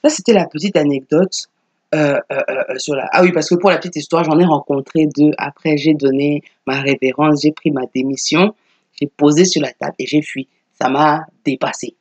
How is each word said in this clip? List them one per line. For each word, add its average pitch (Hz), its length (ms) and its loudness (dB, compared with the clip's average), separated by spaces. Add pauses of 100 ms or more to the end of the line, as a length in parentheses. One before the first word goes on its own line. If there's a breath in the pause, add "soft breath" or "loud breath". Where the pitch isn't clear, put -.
ça, 294 80 4
c'était 240 220 -2
la 180 140 2
petite 175 300 -6
anecdote, 151 720 0 (460)
euh, 147 240 0 (140)
euh, 135 160 -2
euh, 135 60 -4 (160)
euh, 127 80 -6
sur 147 180 -6
la, 131 160 -4
ah 180 100 4
oui, 180 100 4
parce 156 180 -2
que 180 40 4
pour 180 160 2
la 165 60 2
petite 175 200 -8
histoire, 165 280 -2
j'en 156 140 2
ai 180 80 6
rencontré 147 680 0
deux. 151 220 4
Après, 151 400 -4
j'ai 151 160 2
donné 143 500 0 (240 soft breath)
ma 135 140 -4
révérence, 139 640 0
j'ai 151 100 2
pris - 180 -4
ma 131 140 -2 (100)
démission, 139 600 0 (440)
j'ai 143 80 -2
posé 147 380 4
sur 175 160 0
la 131 120 -6
table 147 260 -10
et - 80 -6
j'ai 151 160 0
fui. 135 260 -12 (320)
Ça 127 80 0
m'a 151 380 2 (180)
dépassé. 131 560 -6